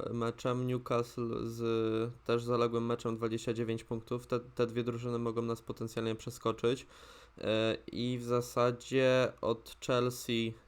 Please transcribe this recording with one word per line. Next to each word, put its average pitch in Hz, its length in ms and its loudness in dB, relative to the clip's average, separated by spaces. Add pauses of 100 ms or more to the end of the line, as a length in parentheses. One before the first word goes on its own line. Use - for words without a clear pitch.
(140)
meczem, 117 540 -2
Newcastle 120 640 -2 (140)
z 113 680 0 (140)
też 117 180 2
zaległym 117 420 2
meczem, 117 320 -2
dwadzieścia 113 360 0
dziewięć 113 300 -2
punktów, 120 440 -6
te, 123 120 2
te 123 280 0
dwie 117 160 -2
drużyny 117 360 -2
mogą 117 220 -2
nas 117 200 -2
potencjalnie 113 540 -4
przeskoczyć. 117 720 -2 (500)
E, 110 400 2 (140)
i 123 260 -2
w 120 60 -6
zasadzie 123 1160 2
od - 360 -2 (100)
Chelsea, 123 680 0 (140)